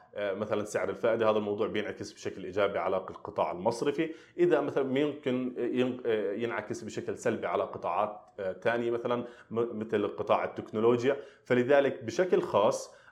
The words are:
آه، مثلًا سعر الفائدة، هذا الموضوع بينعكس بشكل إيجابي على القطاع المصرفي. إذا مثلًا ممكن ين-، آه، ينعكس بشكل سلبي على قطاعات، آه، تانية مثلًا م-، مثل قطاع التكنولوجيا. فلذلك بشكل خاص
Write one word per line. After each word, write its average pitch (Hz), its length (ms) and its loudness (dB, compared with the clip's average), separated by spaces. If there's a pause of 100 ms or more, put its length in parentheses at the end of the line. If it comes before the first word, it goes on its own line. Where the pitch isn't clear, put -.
(160)
آه، 101 180 -2
مثلًا 104 300 -2
سعر 95 260 -2
الفائدة، 113 400 2
هذا 107 80 4
الموضوع 104 300 0
بينعكس 95 460 -6
بشكل - 300 -10
إيجابي 95 360 0
على 92 180 0
القطاع - 540 -4
المصرفي. 139 600 0 (260)
إذا 160 240 4
مثلًا 139 220 0
ممكن 131 720 0
ين-، 123 480 0
آه، 104 280 0
ينعكس 113 500 -4
بشكل 107 340 -6
سلبي 110 300 0
على 95 160 0
قطاعات، 95 560 -2 (200)
آه، 95 120 -2
تانية 117 400 0
مثلًا 120 240 0 (360)
م-، 110 280 -2
مثل 107 280 0
قطاع 101 360 0
التكنولوجيا. 117 760 2 (260)
فلذلك 127 600 4
بشكل 180 380 2
خاص - 520 2 (180)